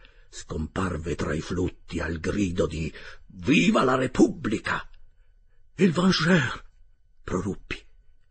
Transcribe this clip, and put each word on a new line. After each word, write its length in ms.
scomparve 880
tra 180
i 60
flutti 580
al 220
grido 480
di 260
"Viva 560
la 140
Repubblica!" 920
"Il 160
Vengeur!" 760
proruppi. 600